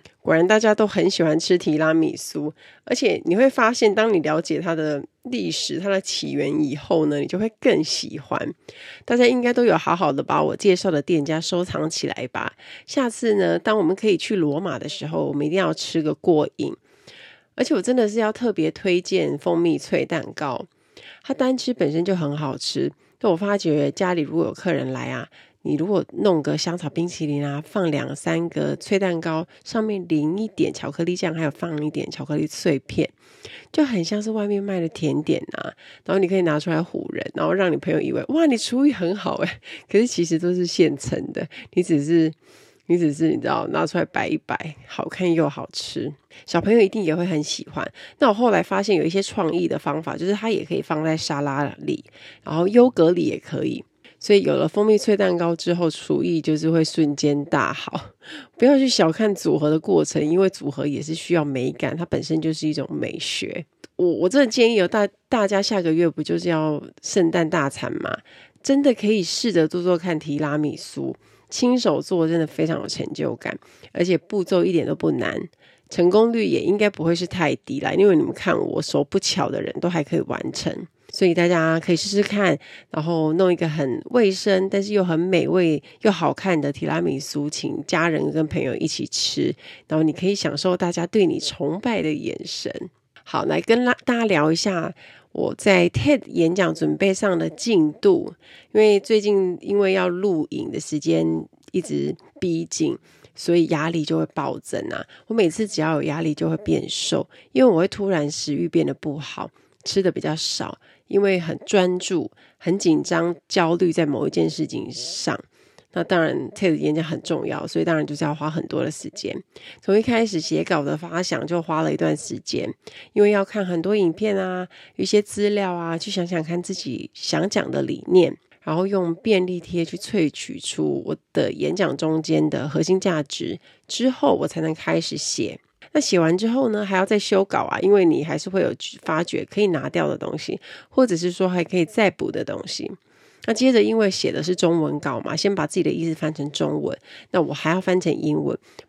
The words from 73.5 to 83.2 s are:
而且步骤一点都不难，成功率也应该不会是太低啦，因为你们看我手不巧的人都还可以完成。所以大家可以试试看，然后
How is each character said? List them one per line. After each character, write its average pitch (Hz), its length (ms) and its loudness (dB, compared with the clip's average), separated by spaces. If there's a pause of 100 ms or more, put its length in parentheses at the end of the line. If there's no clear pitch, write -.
而 175 100 -2
且 175 140 2
步 202 260 -2
骤 175 220 2
一 185 80 2
点 160 140 2
都 156 80 -2
不 160 160 0
难， - 280 -2 (520)
成 175 180 4
功 220 240 6
率 220 140 0
也 143 140 2
应 196 180 2
该 208 100 4
不 160 160 -4
会 170 100 4
是 175 120 -4
太 165 300 0
低 - 240 -8
啦， - 120 -2
因 196 160 6
为 175 80 6
你 151 60 4
们 - 100 -2
看 - 260 -2
我 - 220 -2
手 143 240 0
不 190 140 -2
巧 - 320 -2
的 - 100 -4
人 - 220 -6
都 175 80 0
还 175 120 -2
可 160 140 -4
以 151 60 2
完 - 180 -6 (100)
成。 - 240 -6 (360)
所 190 180 2
以 170 40 4
大 170 140 2
家 165 320 2
可 175 140 0
以 165 40 4
试 196 120 -2
试 202 120 0
看， 196 380 0 (320)
然 160 100 -6
后 160 340 0